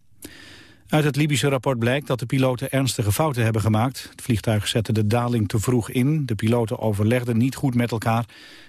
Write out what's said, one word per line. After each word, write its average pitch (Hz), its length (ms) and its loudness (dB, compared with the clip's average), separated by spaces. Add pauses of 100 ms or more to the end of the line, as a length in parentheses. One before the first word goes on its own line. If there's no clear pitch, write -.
(880)
Uit 151 160 2
het 139 120 0
Libische 143 320 0
rapport 135 300 0
blijkt 127 280 0
dat 127 120 -2
de 120 80 -8
piloten 131 440 0
ernstige 131 420 0
fouten 139 300 0
hebben 110 200 2
gemaakt. 110 480 0
Het - 120 -20
vliegtuig 107 460 0
zette 120 240 -2
de 110 140 2
daling 120 420 0
te 117 100 -2
vroeg 123 320 0
in, 139 360 0
de - 80 -4
piloten 113 440 0
overlegden 110 580 0
niet 123 180 2
goed 131 200 -2
met 120 160 2
elkaar 117 340 0 (440)